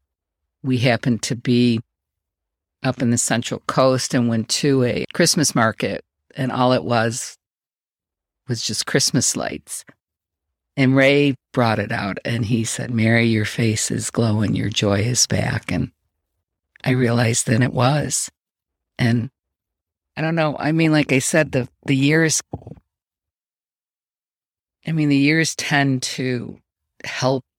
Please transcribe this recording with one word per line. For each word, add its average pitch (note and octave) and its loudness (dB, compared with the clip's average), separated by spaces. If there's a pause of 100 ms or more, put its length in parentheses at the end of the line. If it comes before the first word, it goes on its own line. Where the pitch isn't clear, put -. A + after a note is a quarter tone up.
(640)
We C3 0
happened A#2 0
to A#2 -4
be A#2+ 2 (1000)
up B2+ -4
in A#2+ 0
the A#2+ 0
Central - -4
Coast C3 2
and A#2+ 2
went A2+ -2
to C3+ 2
a A2 -2 (100)
Christmas E3 2
market, A2 0 (320)
and C3 -4
all B2+ 2
it G2 0
was A2+ -2 (1080)
was A#2+ -6
just - -4
Christmas - 0
lights. - -8 (920)
And C3+ 4
Ray C#3 4 (160)
brought A2+ 2
it G#2 -4
out G#2 -6
and A#2 -2
he A2+ 0
said, - -8
"Mary, A#2 4
your A2 0
face A2 -2
is A2+ -4
glowing, A2 0
your G#2 -2
joy G2+ 0
is A#2+ 0
back." - -2
And - -4 (920)
I C3+ 0
realized A#2+ 2
then A2+ 2
it B2 0
was. C#3 0 (680)
And A#2+ 0 (840)
I - -6
don't D#3+ -2
know. D#3 0
I D3+ -2
mean, D#3+ 2
like D3 2
I C3 4
said, D#3 0
the, B2+ -2 (180)
the C#3 2
years, D3+ 2 (2500)
I D#3+ -6
mean, D#3 0
the C#3+ 4
years D3+ 2
tend C#3 0
to - -6 (460)
help C3 -2 (140)